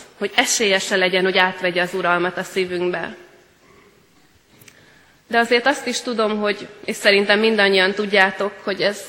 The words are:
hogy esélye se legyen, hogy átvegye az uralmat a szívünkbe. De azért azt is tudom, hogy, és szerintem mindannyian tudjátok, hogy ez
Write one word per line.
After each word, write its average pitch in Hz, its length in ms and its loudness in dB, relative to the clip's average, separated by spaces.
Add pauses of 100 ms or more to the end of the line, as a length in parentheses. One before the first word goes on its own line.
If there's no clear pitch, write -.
(180)
hogy 202 160 -6
esélye 214 440 0
se 196 180 -2
legyen, 185 280 2
hogy 190 140 2
átvegye 185 440 0
az 180 120 -4
uralmat 175 420 -2
a 185 60 -6
szívünkbe. 180 760 -4 (2250)
De 226 80 2
azért 233 280 2
azt 285 200 0
is 240 140 -4
tudom, 214 380 -2
hogy, 208 300 -4 (160)
és 170 120 -6
szerintem 202 420 4
mindannyian 196 540 4
tudjátok, 196 600 0 (100)
hogy 196 180 -6
ez 196 280 0